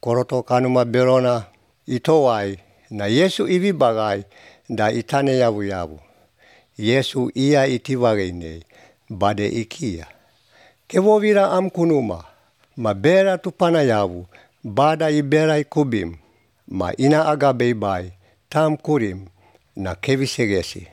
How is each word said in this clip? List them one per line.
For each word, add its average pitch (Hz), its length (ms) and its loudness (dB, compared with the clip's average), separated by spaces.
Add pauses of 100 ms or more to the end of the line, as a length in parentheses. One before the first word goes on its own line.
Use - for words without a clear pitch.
koroto 123 420 -2
kanuma 127 420 2
berona 123 580 2 (440)
itoai, 120 720 0 (300)
na 104 160 -6
Yesu 175 420 2
ivibagai, 127 760 0 (460)
da 107 220 0
itane 135 460 -2
yavu 113 260 0
yavu. 90 360 -8 (760)
Yesu 123 580 0
ia 135 320 2
itivageine, 101 960 -2 (460)
bade 104 380 -2
ikia. 107 600 -8 (800)
Kevovira 202 640 2
am 185 180 0
kunuma, 135 540 -2 (540)
ma 107 160 -2
bera 180 440 2
tupana 170 440 0
yavu, 98 460 0 (360)
bada 151 460 0
ibera 151 500 2
ikubim, 110 580 -2 (500)
ma 90 300 -4
ina 151 280 4
aga 143 280 2
beibai, 104 580 -2 (380)
tam 156 280 0
kurim, 104 480 -4 (500)
na 92 200 -6
kevisegesi. 123 960 -2